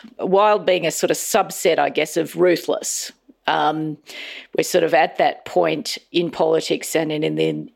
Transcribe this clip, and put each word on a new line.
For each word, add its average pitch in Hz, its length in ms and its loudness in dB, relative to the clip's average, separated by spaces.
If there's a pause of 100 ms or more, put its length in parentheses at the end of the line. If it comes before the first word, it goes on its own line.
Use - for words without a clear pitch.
(180)
Wild 202 480 2
being 175 200 2
a 156 40 0
sort 170 200 0
of 156 60 0
subset, 180 640 0
I 143 120 2
guess, 147 260 -2
of 160 200 -2
ruthless. - 760 0 (340)
Um, 156 520 0 (580)
we're 160 80 2
sort 170 200 2
of 160 100 2
at 165 240 2
that - 260 0
point 160 540 -2 (140)
in 170 180 0
politics 160 680 0
and 160 160 0
in, 151 100 -4
in 156 140 -2
the, 156 400 -2